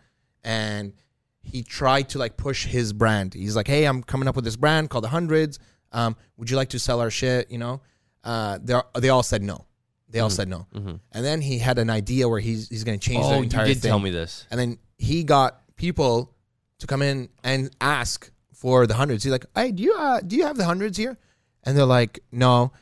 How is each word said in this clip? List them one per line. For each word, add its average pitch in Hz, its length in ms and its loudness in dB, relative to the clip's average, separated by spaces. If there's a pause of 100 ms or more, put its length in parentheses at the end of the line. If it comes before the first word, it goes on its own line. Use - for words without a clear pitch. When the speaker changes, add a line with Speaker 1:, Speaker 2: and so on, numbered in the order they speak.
(440)
Speaker 1:
and 107 480 -4 (500)
he 123 200 -10
tried 135 480 0
to, - 80 -8
like, 120 180 -6
push - 280 -4
his 117 280 -2
brand. 104 420 0
He's 101 220 -4
like, 104 100 -2
"Hey, 147 180 2
I'm 131 180 0
coming 135 260 -2
up 131 80 -2
with 123 80 -2
this 113 120 -6
brand 151 340 2
called 117 140 -4
The 110 40 -4
Hundreds. 156 500 0 (340)
Um, 117 240 -2 (200)
would 117 140 -12
you 131 60 0
like 135 140 0
to 127 80 -6
sell 120 220 0
our 113 100 -2
shit?" 127 400 -2
You 120 80 -8
know? 123 220 -8 (420)
Uh, 107 400 -4
they, 120 180 0 (180)
they 123 120 2
all 131 120 6
said 107 200 -2
no. 98 240 -8 (420)
They 113 120 -2
all 110 80 2
Speaker 2:
Mm-hmm. 98 80 -2
Speaker 1:
said 98 120 -4
no. 92 260 -10
Speaker 2:
Mm-hmm. 98 200 -8 (180)
Speaker 1:
And 113 120 -6
then 151 180 -2
he 135 160 -2
had 123 200 2
an 113 120 0
idea 117 380 0
where 113 120 0
he's, 110 280 -4
he's 110 160 -8
gonna 113 140 -4
change 120 280 0
the 139 60 2
Speaker 2:
Oh, 139 60 4
you 131 40 0
Speaker 1:
entire 117 240 0
Speaker 2:
did 135 160 2
Speaker 1:
thing. 127 80 2
Speaker 2:
tell 104 80 4
me 98 120 -2
this. 82 400 -8
Speaker 1:
And 120 80 -4
then 120 200 -2 (180)
he 156 280 -2
got 139 360 4 (160)
people 131 560 0 (460)
to - 80 -14
come 139 160 -2
in 135 260 -2 (140)
and 131 380 -2
ask 131 500 -2 (240)
for 127 320 4
The 110 80 2
Hundreds. 123 300 0
He's 135 80 0
like, 127 120 -2 (100)
"Hey, 247 180 2
do 185 100 -4
you, 381 120 4
uh, 277 260 0
do 190 160 -4
you 339 100 4
have 294 100 -4
The 202 80 2
Hundreds 180 320 -2
here?" 226 220 -4 (460)
And 135 120 2
they're 143 80 8
like, 123 360 4 (120)
"No." 123 500 4